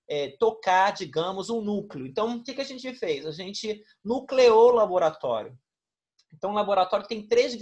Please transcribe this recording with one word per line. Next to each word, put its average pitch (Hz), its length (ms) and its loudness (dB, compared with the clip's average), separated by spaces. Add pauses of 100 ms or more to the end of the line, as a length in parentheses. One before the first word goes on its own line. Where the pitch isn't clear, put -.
é, 143 200 -4 (100)
tocar, 202 540 2
digamos, 185 580 -6
um 233 100 -4
núcleo. 202 460 -6
Então, 226 300 -4
o 233 80 -12
que 269 100 -12
que 269 60 -10
a 269 40 -4
gente 254 300 -12
fez? 151 320 -6
A 156 60 -8
gente 202 500 -10 (220)
nucleou 240 640 6
o 247 80 6
laboratório. 156 800 0 (760)
Então, 190 200 -6
o - 20 -4
laboratório 202 540 0
tem 214 180 -10
três 240 360 2